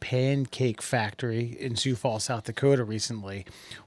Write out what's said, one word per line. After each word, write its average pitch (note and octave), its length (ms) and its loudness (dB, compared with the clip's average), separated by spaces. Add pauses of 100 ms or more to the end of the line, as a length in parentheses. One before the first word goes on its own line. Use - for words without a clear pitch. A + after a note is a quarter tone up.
pancake C3 800 2
factory A#2 800 -2
in B2 160 -4
Sioux B2+ 200 2
Falls, G#2+ 300 0
South A#2 200 -2
Dakota C3+ 380 4
recently, G#2+ 640 -4 (420)